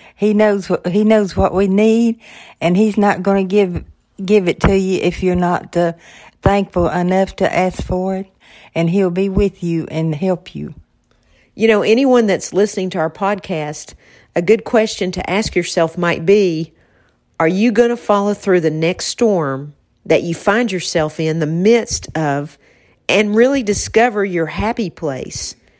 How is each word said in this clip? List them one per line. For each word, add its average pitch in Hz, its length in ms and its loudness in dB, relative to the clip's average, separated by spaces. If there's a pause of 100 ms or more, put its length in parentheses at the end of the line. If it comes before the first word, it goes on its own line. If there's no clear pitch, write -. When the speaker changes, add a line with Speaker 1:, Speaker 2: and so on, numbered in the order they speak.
(160)
Speaker 1:
he 214 160 2
knows 208 360 2
wh-, 180 200 -2
he 208 160 2
knows 214 320 2
what 190 160 2
we 196 160 2
need, 220 520 2 (380)
and 175 160 0
he's 208 220 2
not 202 260 2
gonna 196 220 2
give, 185 400 0 (400)
give 190 240 2
it - 120 -2
to 196 140 2
you 190 280 0
if 175 200 -2
you're 185 120 2
not, 175 420 -2
uh, 170 160 2 (480)
thankful 196 480 2
enough 185 480 0
to - 180 0
ask 185 280 -2
for 185 340 -4
it, 196 160 -10 (420)
and 165 140 0
he'll 185 220 2
be 190 180 -2
with 196 340 -2
you 170 280 -2
and 160 240 -2
help 170 400 -4
you. - 200 -12 (800)
Speaker 2:
You 220 140 0
know, 208 140 4
anyone 247 440 4
that's - 280 -2
listening 196 360 0
to 190 80 -6
our 160 120 0
podcast, 190 840 -6 (420)
a 180 60 0
good 214 240 2
question 214 480 0
to - 180 -6
ask 208 240 -2
yourself 170 440 -2
might 170 260 -2
be, 175 480 2 (640)
are 165 100 2
you 208 240 2
gonna 233 260 2
follow 208 340 0
through 190 280 0
the 160 100 0
next 160 360 -2
storm 147 680 -2 (320)
that - 160 2
you 170 120 -4
find 214 380 0
yourself 165 480 -4
in 160 200 -2
the 156 60 -2
midst 208 720 0
of 147 400 -4 (500)
and 214 300 2
really 262 260 4
discover 208 600 0
your 175 220 -2
happy 185 420 -4
place? - 680 -10 (240)